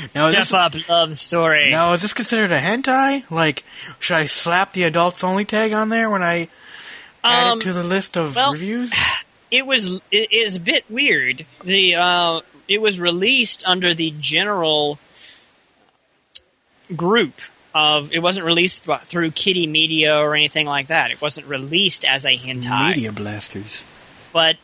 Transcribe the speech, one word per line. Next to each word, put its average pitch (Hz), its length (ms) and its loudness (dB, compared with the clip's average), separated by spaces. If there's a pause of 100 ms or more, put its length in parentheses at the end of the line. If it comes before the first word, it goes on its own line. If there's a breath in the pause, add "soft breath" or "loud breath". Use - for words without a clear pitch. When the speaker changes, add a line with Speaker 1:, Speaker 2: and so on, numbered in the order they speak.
(160 loud breath)
Speaker 1:
Now, 151 100 4
is 160 60 4
Speaker 2:
Step 196 100 4
Speaker 1:
this, 185 120 0
Speaker 2:
Up 160 340 2
Love 165 300 0
Story. 156 520 4
Speaker 1:
now, 170 220 4
is 175 100 0
this 208 120 0
considered 214 360 0
a 156 100 2
hentai? 262 720 0
Like, 160 320 0 (380 loud breath)
should 175 160 0
I 156 100 2
slap 180 460 2
the 185 120 -2
adults 170 380 0
only 190 220 0
tag 214 280 0
on 214 160 0
there 226 220 0
when 196 120 0
I 170 260 -2 (760 loud breath)
add 240 280 4
Speaker 2:
Um, 226 80 -2
Speaker 1:
it 220 40 -6
to 185 80 -2
the 175 100 -2
list 185 340 -2
of 151 200 -2
Speaker 2:
well, 269 160 2
Speaker 1:
reviews? 226 400 -4 (300 loud breath)
Speaker 2:
<sighs> - 280 -18
it 254 160 2
was, 202 340 0 (100)
it 214 220 0
is 214 240 0
a 170 40 -6
bit 240 280 -2
weird. 160 560 -2 (200)
The, 185 320 2
uh, 175 440 2 (280)
it 208 120 0
was 208 200 0
released 190 680 0
under 180 280 2
the 160 240 -4
general 156 800 0 (2000 loud breath)
group 175 400 0 (400)
of, 151 380 0
it 165 80 -2
wasn't 175 260 0
released 170 400 0
by, 143 120 -2
through 165 340 -4
Kitty 180 340 0
Media 156 500 2
or 151 200 2
anything 151 300 0
like 139 220 -4
that. 151 220 2
It 123 100 -8
wasn't 147 280 -6
released 151 560 -2
as 139 200 0
a 135 120 0
hentai. 123 580 -2
Speaker 1:
Media 110 180 -4
blasters. 104 720 -10 (480)
Speaker 2:
But, 160 320 2